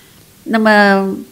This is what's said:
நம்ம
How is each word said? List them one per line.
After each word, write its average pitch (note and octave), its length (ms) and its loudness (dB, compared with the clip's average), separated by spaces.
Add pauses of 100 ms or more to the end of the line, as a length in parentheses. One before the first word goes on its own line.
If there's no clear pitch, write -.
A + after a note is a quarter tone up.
(420)
நம்ம G#3 540 2 (360)